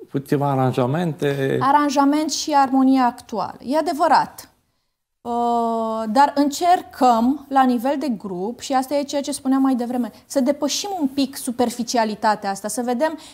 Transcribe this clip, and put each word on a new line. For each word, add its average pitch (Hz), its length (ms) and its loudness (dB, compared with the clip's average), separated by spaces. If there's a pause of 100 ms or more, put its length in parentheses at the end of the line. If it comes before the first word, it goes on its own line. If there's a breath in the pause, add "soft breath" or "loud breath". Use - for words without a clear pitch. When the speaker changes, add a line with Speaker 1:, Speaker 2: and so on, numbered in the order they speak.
(120)
Speaker 1:
Cu 143 60 -4
ceva 143 320 0
aranjamente. 135 1120 0
Speaker 2:
Aranjament 285 720 2
și - 240 -4
armonie 269 440 4
actuală. 240 640 -2
E 277 140 -2
adevărat. 302 720 0 (720)
Uh, 233 880 -2
dar 277 240 4
încercăm, 285 1120 2
la 269 140 4
nivel 254 360 0
de 302 100 -4
grup, 196 500 -6
și - 140 -6
asta 269 220 0
e 285 80 0
ceea 285 180 -4
ce 285 100 -6
spuneam 269 300 0
mai 269 140 2
devreme, 240 360 -4 (140 loud breath)
să - 140 -4
depășim 294 500 -2 (100)
un 285 80 0
pic 269 280 -4
superficialitatea 220 1120 -2
asta, 196 180 -8
să 226 140 -6
vedem, 247 360 -2 (160 loud breath)